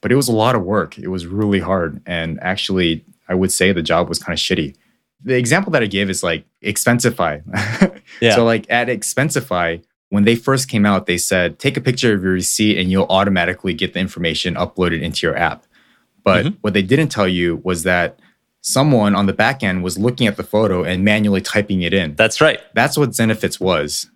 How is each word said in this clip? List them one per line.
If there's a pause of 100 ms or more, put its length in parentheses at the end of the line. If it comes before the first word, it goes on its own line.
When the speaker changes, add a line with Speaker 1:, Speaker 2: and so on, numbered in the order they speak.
Speaker 1:
But
it
was
a
lot
of
work.
It
was
really
hard.
And
actually, (240)
I
would
say
the
job
was
kinda
shitty. (460)
The
example
that
I
give
is,
like, (180)
Expensify. (600)
<laughs> (200)
Speaker 2:
Yeah.
Speaker 1:
So,
like,
at
Expensify, (280)
when
they
first
came
out,
they
said,
"Take
a
picture
of
your
receipt
and
you'll
automatically
get
the
information
uploaded
into
your
app." (580)
But
Speaker 2:
Mm-hmm.
Speaker 1:
what
they
didn't
tell
you
was
that (420)
someone
on
the
back
end
was
looking
at
the
photo
and
manually
typing
it
in.
Speaker 2:
That's
right. (140)
Speaker 1:
That's
what
Zenefits
was.